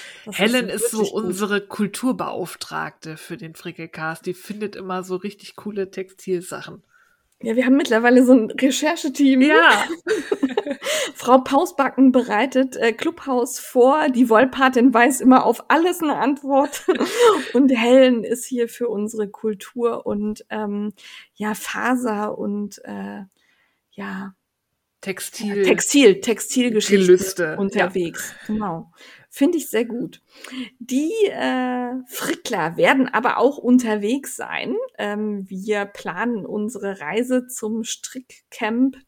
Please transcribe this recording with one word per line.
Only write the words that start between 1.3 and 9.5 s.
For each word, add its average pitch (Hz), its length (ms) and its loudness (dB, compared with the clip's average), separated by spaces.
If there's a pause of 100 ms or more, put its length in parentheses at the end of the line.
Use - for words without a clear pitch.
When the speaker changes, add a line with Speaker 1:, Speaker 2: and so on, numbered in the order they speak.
Speaker 2:
Kulturbeauftragte 165 1500 -6
für - 200 -14
den 160 160 -16
Frickelcast. 160 720 -12
Die 180 80 -6
findet 208 420 -12
immer 185 280 -10
so 185 120 -8
richtig 202 400 -12
coole 196 360 -8
Textilsachen. 185 920 -10 (580)
Speaker 1:
Ja, 226 140 -4
wir 254 100 2
haben 262 120 6
mittlerweile 240 480 4
so 247 80 8
ein 220 160 6
Rechercheteam. 277 920 2
Speaker 2:
Ja. 302 440 6 (200)